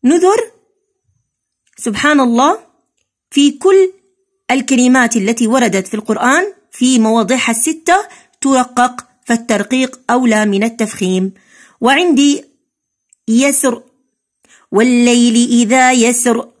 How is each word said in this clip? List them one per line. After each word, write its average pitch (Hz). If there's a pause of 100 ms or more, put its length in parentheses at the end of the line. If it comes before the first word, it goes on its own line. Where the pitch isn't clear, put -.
نذر، 359 (1300)
سبحان 269
الله، 262 (720)
في 285
كل 381 (580)
الكلمات 254
التي 226
وردت 214
في -
القرآن 240 (180)
في 254
مواضعها 226
الستة 320 (340)
ترقق، 247 (180)
فالترقيق 233 (100)
أولى 233
من 202
التفخيم. 190 (480)
وعندي 285 (840)
يسر، 262 (880)
والليل 240
إذا 240
يسر 240